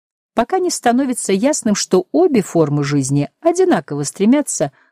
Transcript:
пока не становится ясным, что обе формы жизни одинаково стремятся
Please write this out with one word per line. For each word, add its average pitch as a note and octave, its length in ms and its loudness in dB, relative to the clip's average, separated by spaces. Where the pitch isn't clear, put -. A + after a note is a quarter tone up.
пока B3 260 -2
не F4+ 100 -2
становится B3 640 -2
ясным, G#3+ 420 0
что - 360 0
обе D4 300 2
формы D3 420 0
жизни C#3+ 460 -2
одинаково D#4+ 600 0
стремятся A3+ 680 0